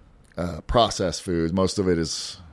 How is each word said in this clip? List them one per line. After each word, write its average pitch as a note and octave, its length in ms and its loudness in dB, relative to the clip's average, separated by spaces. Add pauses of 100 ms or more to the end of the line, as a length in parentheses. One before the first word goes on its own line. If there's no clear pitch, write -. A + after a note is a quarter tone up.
(380)
uh, E2+ 280 -6
processed G2 560 2
foods. E2 300 0
Most F#2+ 260 2
of F#2+ 100 2
it F2+ 100 4
is - 380 -4 (160)